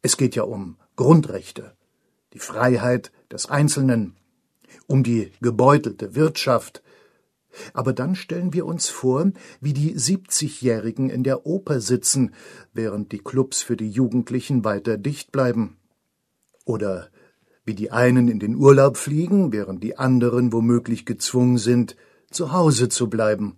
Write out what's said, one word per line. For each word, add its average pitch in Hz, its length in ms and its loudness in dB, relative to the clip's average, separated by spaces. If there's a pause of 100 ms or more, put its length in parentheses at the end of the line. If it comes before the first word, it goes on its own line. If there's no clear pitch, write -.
Es - 160 0
geht 127 180 0
ja 113 60 0
um 98 340 -8 (200)
Grundrechte, 127 760 2 (580)
die 110 60 -20
Freiheit 123 720 0 (180)
des - 160 -10
Einzelnen, 135 680 2 (720)
um 135 160 4
die 113 380 0
gebeutelte 120 760 2
Wirtschaft. 147 680 0 (920)
Aber 131 200 -2
dann 143 220 -2
stellen 175 380 -6
wir 175 120 -4
uns - 240 -6
vor, 143 440 0 (280)
wie 143 120 -2
die 147 260 -2
Siebzigjährigen 127 1120 -2
in 127 140 -4
der 131 220 -2
Oper 156 340 -4
sitzen, 123 520 0 (400)
während 104 380 -6
die 104 80 -8
Clubs - 440 -4
für 120 140 -4
die 110 140 -6
Jugendlichen 123 760 -2
weiter 107 320 -2
dicht 139 360 -8
bleiben. 117 440 0 (880)
Oder 101 460 -6 (540)
wie 113 100 -8
die 107 160 -8
einen 123 380 4
in 107 100 0
den 104 160 -2
Urlaub 135 420 4
fliegen, 170 560 0
während 95 300 -6
die 113 160 -8
anderen 123 540 2
womöglich 117 520 0
gezwungen 123 540 0
sind, 117 380 0 (340)
zu 151 220 -6
Hause 147 360 4
zu 117 220 -2
bleiben. 107 480 -2